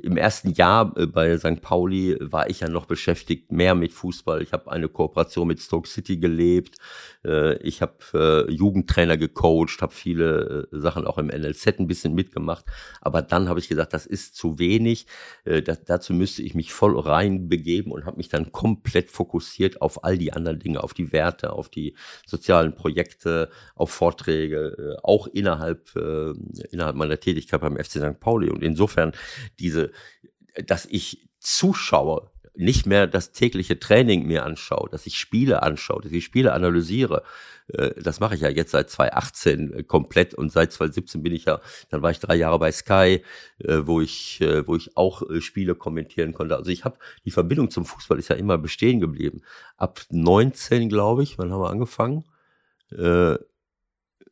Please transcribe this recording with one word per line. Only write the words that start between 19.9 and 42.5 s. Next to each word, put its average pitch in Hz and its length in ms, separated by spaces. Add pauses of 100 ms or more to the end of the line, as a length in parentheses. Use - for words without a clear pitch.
all 92 120
die 85 160
anderen 80 280
Dinge, - 240
auf - 100
die 82 180
Werte, 78 400
auf 71 180
die - 260 (280)
sozialen 82 520
Projekte, 82 760 (240)
auf 82 160
Vorträge, 78 1080
äh, - 60
auch - 240
innerhalb, 82 720
äh, 78 380 (360)
innerhalb 78 260
meiner 76 220
Tätigkeit 78 440
beim 73 160
F - 100
C - 100
Sankt 73 220
Pauli. 113 300
Und 73 120
insofern 80 500 (460)
diese, 80 320 (760)
dass - 180
ich - 420 (120)
zuschaue, - 920 (240)
nicht 104 300
mehr 98 220
das 92 260
tägliche 92 460
Training 107 480
mir 78 180
anschaue, - 460
dass - 160
ich - 100
Spiele 120 460
anschaue, - 400
dass 78 100
ich 85 140
Spiele 123 260
analysiere, 87 680 (460)
äh, - 340
das 80 180
mache 107 140
ich 76 80
ja 76 80
jetzt 78 220
seit 67 180
zweitausendachtzehn, - 840
äh, - 100
komplett - 520
und 76 180
seit 82 200
zweitausendsiebzehn 80 500
bin 85 100
ich 82 140
ja, 78 160 (260)
dann 73 140
war 82 80
ich 80 80
drei - 180
Jahre 82 220